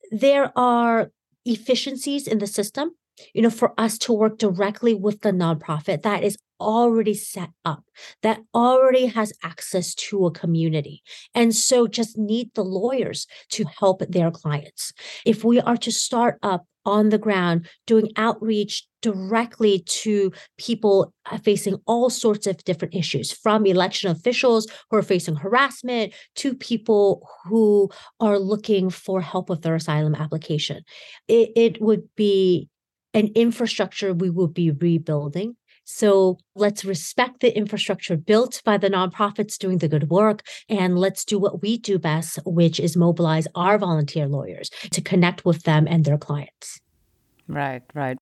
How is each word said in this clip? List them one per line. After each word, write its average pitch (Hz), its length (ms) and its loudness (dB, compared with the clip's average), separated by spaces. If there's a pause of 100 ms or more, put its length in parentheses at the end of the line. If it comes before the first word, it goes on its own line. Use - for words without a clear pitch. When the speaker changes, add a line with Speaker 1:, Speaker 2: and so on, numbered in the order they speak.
Speaker 1:
there 269 480 2
are 233 540 2 (340)
efficiencies 269 840 -4
in 220 120 0
the 202 80 -4
system, 269 480 -6 (400)
you 220 80 2
know, 226 80 4
for - 280 -2
us 220 200 -2
to - 140 -2
work 220 260 0
directly 208 560 0
with 208 260 -4
the 208 100 2
nonprofit 165 720 -2
that 208 220 -2
is 208 140 -2 (220)
already 226 540 2
set - 360 -10 (160)
up, 151 180 -6 (380)
that 220 180 0 (160)
already 254 520 4
has 214 260 -4 (100)
access 170 500 -6
to 196 320 -2
a 165 60 2
community, 160 720 -2 (320)
and 233 180 4
so 240 340 2
just 226 300 -6
need 220 360 -2
the 214 100 -2
lawyers 196 640 -4 (220)
to 214 160 -4 (140)
help 185 280 2
their 170 240 0
clients. - 600 -8 (320)
If 220 180 0
we 240 160 4
are 240 180 2
to 233 140 -6
start 233 500 -2
up 185 240 -2 (200)
on 214 240 2
the 214 80 2
ground, 180 500 0 (180)
doing 220 300 4
outreach 214 720 -2 (140)
directly 214 800 0
to 202 520 -2 (260)
people, 208 560 0 (160)
uh, 220 80 -6
facing 202 480 0
all 233 240 2
sorts 208 380 -2
of 185 160 -4
different 175 320 -4
issues, 143 360 -4
from 214 340 0
election 185 440 2
officials 226 580 0 (220)
who 220 80 0
are 202 60 4
facing 175 320 -2
harassment 240 800 -2 (220)
to 262 200 -4
people 208 720 0 (160)
who 208 460 4 (320)
are 202 180 2
looking 196 500 0
for 190 320 -4
help 185 280 -6
with 180 140 -4
their 165 120 0
asylum 151 400 -2
application, 151 640 -6 (460)
it, 220 280 4
it 226 260 2
would 208 220 2 (120)
be 190 540 2 (440)
an 214 220 4
infrastructure 226 800 0
we 180 160 0
would 170 240 0
be 170 180 0
rebuilding. 160 840 -2 (300)
So 196 520 2 (180)
let's 202 300 -2
respect 247 560 -4
the 240 140 2
infrastructure 202 600 -4
built 214 480 0
by 208 140 2
the 196 120 2
nonprofits 202 680 -2
doing 185 220 -2
the 156 100 0
good 151 200 0
work, 208 320 2 (280)
and 185 280 0
let's 190 280 -2
do 208 120 -2
what 190 240 -2
we 220 160 -2
do 196 220 -2
best, 160 460 -2
which 170 340 2
is 165 160 -2
mobilize 170 580 2
our 190 240 2
volunteer 156 480 0
lawyers 135 440 -6 (220)
to - 100 -4
connect 180 420 2
with 170 200 0
them 156 260 4
and 160 160 4
their 143 120 2
clients. - 640 -10 (720)
Speaker 2:
Right, 139 340 -6 (100)
right. 135 280 -4